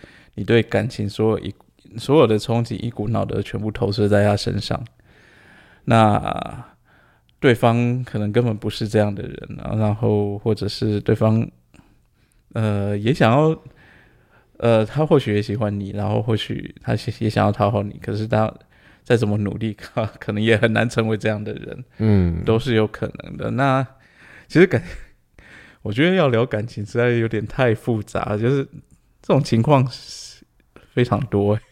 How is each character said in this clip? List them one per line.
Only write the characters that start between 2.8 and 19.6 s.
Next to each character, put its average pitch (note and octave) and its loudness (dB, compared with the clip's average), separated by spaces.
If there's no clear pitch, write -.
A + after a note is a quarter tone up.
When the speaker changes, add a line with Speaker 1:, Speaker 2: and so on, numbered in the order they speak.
Speaker 1:
股 G#2+ -6
脑 G#2+ -2
的 G#2 -4
全 - -8
部 G#2 -4
投 G#2 -2
射 G#2 2
在 G2+ 4
他 G#2 4
身 - -4
上。 - -6
那 A2 2
对 C3 4
方 A#2+ 2
可 - -8
能 G#2 -2
根 A#2+ 2
本 A2+ 0
不 G#2+ -8
是 G#2+ -4
这 G#2+ 0
样 G#2 2
的 G2+ -10
人 - -12
啊， - -6
然 G#2+ 2
后 G#2 0
或 A2 0
者 G2 -4
是 G#2+ -2
对 A2+ 2
方， A2 2
呃， G#2 -2
也 A2 0
想 B2+ 4
要， D#3 2
呃， A2+ 2
他 C#3+ -2
或 D#3 4
许 A2 0
也 G#2 2
喜 G#2 -4
欢 G#2 -2
你， G2 -8
然 G2+ -4
后 A2 0
或 A2+ 0
许 - -6
他 A#2 -2
也 A2+ -2
想 G#2+ 0
要 G#2 2
讨 G2+ 0
好 G2+ 0
你， - -8
可 G#2+ -6
是 A2 -4
他 A2 0
再 A#2+ 2
怎 A2+ 0
么 G#2 0
努 G2 -4
力， G#2+ -6